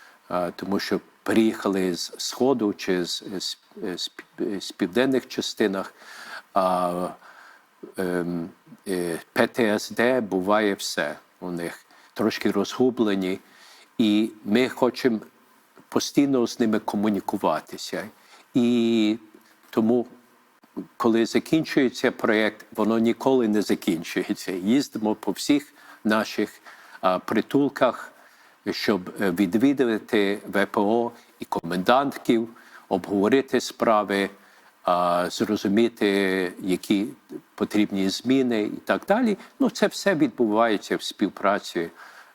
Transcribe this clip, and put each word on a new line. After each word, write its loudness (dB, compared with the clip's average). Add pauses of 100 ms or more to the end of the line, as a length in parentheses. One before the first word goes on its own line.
(280)
А, -2
тому -2
що -2 (300)
приїхали 0
з -8
Сходу 0
чи -2
з, -6 (140)
з, -8 (380)
з, -8 (500)
з -10
південних 0
частинах, -4 (600)
а, 0 (880)
ем, -4 (400)
е, -4 (140)
П 2
Т 0 (100)
С -4
Д 2
буває 0
все -4 (240)
у -10
них, -8 (340)
трошки 0
розгублені. 0 (600)
І 4 (140)
ми 4
хочемо 2 (680)
постійно 2
з -6
ними 2
комунікуватися. -2 (500)
І 4 (520)
тому, 2 (920)
коли 4
закінчується 0
проєкт, 0 (100)
воно 2
ніколи 2
не 2
закінчується. -4
Їздимо 0
по -4
всіх 0 (320)
наших, -2 (400)
а, 2
притулках, 0 (580)
щоб, -2
е, 2
відвідувати 2
В 0
П -2
О 0 (280)
і -16
комендантків, 0 (400)
обговорити 0
справи, 0 (540)
а, 2
зрозуміти, 0
які 0 (480)
потрібні 0
зміни 0
і -4
так -2
далі. 2 (200)
Ну, 2
це 0
все 0
відбувається 2
в -8
співпраці, -2 (440)